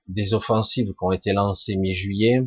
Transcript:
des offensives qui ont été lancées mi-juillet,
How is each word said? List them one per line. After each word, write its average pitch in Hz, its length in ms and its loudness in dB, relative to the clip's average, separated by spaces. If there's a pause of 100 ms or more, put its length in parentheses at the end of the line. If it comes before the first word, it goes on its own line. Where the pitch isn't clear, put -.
des 98 260 -2
offensives 110 540 0
qui 95 160 -8
ont 92 80 2
été 95 200 -2
lancées 101 440 0
mi-juillet, 98 720 2